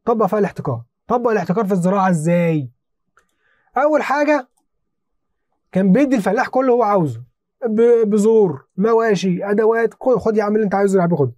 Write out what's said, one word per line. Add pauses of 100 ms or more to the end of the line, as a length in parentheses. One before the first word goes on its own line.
طبق
فيها
الاحتكار. (240)
طبق
الاحتكار
في
الزراعة
إزاي؟ (1040)
أول
حاجة (1200)
كان
بيدي
الفلاح
كل
اللي
هو
عاوزه، (440)
ب-،
بذور، (100)
مواشي،
أدوات،
خد،
خد
يا
عم
اللي
أنت
عايزه
يا
عم
خد.